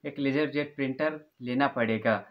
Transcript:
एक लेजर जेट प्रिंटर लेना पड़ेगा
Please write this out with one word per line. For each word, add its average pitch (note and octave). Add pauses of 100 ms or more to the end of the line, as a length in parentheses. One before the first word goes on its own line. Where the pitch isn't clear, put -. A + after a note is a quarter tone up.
एक C#3+
लेजर C#3
जेट D3
प्रिंटर D3 (220)
लेना B2+
पड़ेगा A2+ (140)